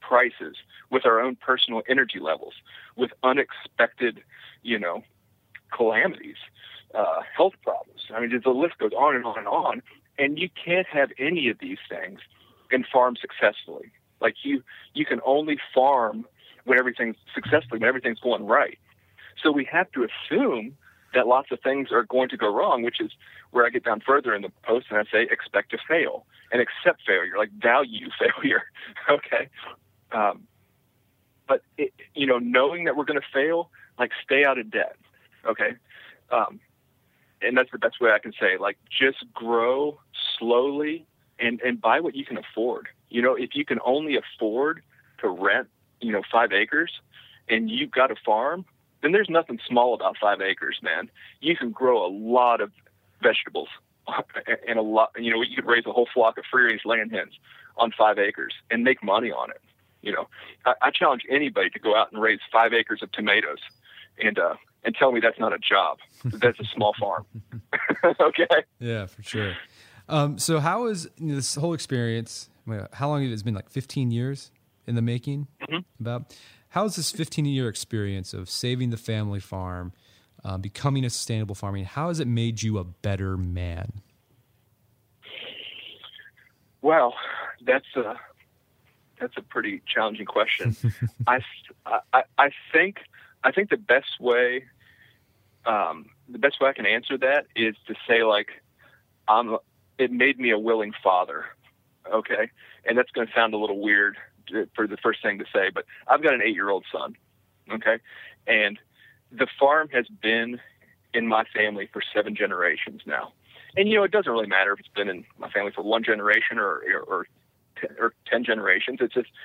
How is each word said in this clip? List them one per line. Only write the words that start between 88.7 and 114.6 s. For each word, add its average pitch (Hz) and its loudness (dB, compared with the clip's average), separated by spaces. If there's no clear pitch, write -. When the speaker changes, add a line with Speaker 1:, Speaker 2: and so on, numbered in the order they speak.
Speaker 1:
that's 247 -8
a - -8
pretty 302 -6
challenging 110 -2
question. - 0
Speaker 2:
<laughs> 117 -6
Speaker 1:
I, 123 2
I, 127 6
I 139 6
think, 185 2
I 127 2
think 202 0
the 151 2
best 120 0
way, 123 2
um, 87 -2
the 120 -14
best 139 2
way 135 4
I - 2
can 117 -6
answer 117 0
that 135 2
is 110 0
to 110 -10
say, 117 4
like, 107 0
I'm, 110 4
it 123 0
made 127 2
me 127 0
a 107 2
willing 110 0
father. 90 2
Okay. 110 0
And 113 0
that's 123 2
gonna 117 -4
sound 113 2
a 107 -2
little 104 -2
weird 101 4
to, 98 -4
for 107 -2
the 104 -8
first - -2
thing 101 -2
to - -10
say, 98 2
but 90 -6
I've 143 2
got 156 4
an 120 0
eight-year-old 98 -2
son. - -8
Okay. 113 0
And 107 2
the 120 -2
farm 151 4
has 123 0
been 113 -2
in 117 0
my 110 2
family 104 -2
for 104 -8
seven 107 0
generations 90 -2
now. 67 -6
And, 202 4
you 220 4
know, 202 4
it 185 0
doesn't 190 0
really 113 0
matter 98 2